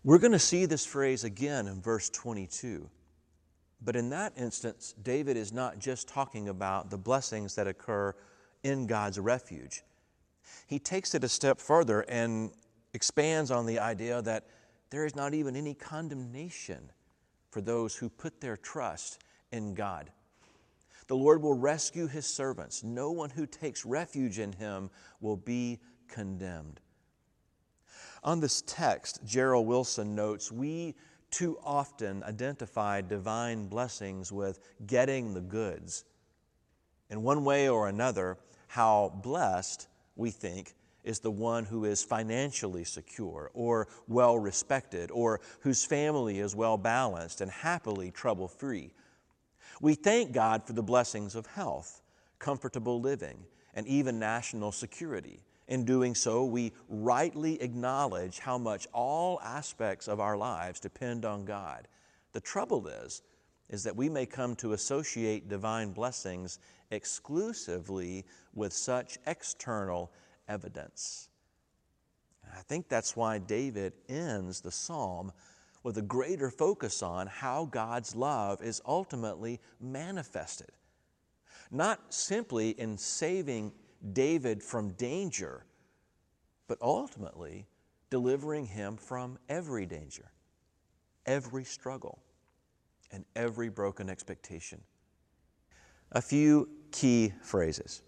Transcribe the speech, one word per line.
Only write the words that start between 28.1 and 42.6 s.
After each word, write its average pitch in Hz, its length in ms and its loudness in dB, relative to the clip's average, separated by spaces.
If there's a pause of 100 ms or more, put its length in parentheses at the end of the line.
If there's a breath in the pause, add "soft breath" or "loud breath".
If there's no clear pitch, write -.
On 165 180 2
this 143 260 2
text, - 580 0
Gerald 123 420 6
Wilson 117 480 2
notes, 104 380 -2
"We 156 420 -4 (360 loud breath)
too 175 300 -2
often 113 640 -2
identify 107 760 -2
divine 107 680 -2
blessings 98 640 -4
with 98 300 -4 (240 loud breath)
getting 123 480 2
the 92 80 -4
goods. 92 640 -6 (1040)
In 107 140 -6
one 139 220 4
way 139 240 6
or 110 200 6
another, 101 480 0 (320 soft breath)
how 107 400 6
blessed, 98 800 -2 (280 soft breath)
we 113 140 -2
think, 92 440 -8 (280 soft breath)
is 110 180 -6
the 113 100 0
one 117 340 0
who 107 200 -4
is 104 200 0
financially 110 800 -2